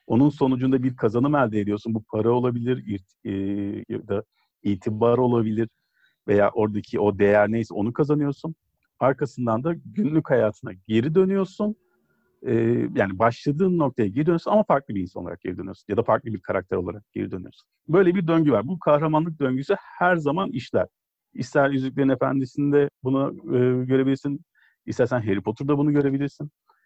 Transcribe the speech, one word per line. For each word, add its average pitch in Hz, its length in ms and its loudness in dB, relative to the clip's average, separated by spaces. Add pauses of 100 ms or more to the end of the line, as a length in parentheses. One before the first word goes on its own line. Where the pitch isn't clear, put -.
Onun 131 220 4
sonucunda 131 540 0
bir 127 120 -2
kazanım 123 400 0
elde 110 240 2
ediyorsun. 104 340 -2
Bu 107 100 -4
para 113 280 0
olabilir, 123 460 0
irt-, 107 520 -12
e, 98 40 -4 (560)
ya 107 180 -8
da 104 160 -4 (400)
itibar 107 540 0
olabilir 117 520 0 (580)
veya 101 220 4
oradaki 107 500 -2
o 104 200 0
değer 104 320 6
neyse 113 220 -4
onu 104 200 -4
kazanıyorsun. 147 640 -2 (440)
Arkasından 123 640 -2
da 170 100 -2 (120)
günlük 156 440 -2
hayatına 110 420 0 (160)
geri 120 280 0
dönüyorsun. 196 600 0 (680)
E, 120 120 -2 (420)
yani 98 240 0
başladığın 147 580 0
noktaya 127 300 0
geri 127 180 -2
dönüyorsun 170 260 0
ama 214 120 4
farklı 139 320 0
bir 98 60 -2
insan 90 220 -10
olarak 87 180 -12
geri 92 160 -6
dönüyorsun. 92 320 -12
Ya 101 80 0
da 110 60 0
farklı 113 300 0
bir 95 80 -8
karakter 95 360 -4
olarak 101 340 -6
geri 101 200 -6
dönüyorsun. - 380 -14 (180)
Böyle 180 280 4
bir 185 120 0
döngü 160 240 4
var. 110 160 2
Bu 175 120 -6
kahramanlık 156 600 0
döngüsü 135 400 0
her - 360 0
zaman 165 360 -2
işler. 104 360 -2 (460)
İster - 360 0
Yüzüklerin 131 400 0
Efendisi'nde 139 800 0 (140)
bunu, 135 320 -2 (200)
e, 127 300 2
görebilirsin. 135 560 0 (440)
İstersen 123 340 0
Harry 101 220 -2
Potter'da 139 360 -2
bunu 147 160 2
görebilirsin. 139 580 -2 (340)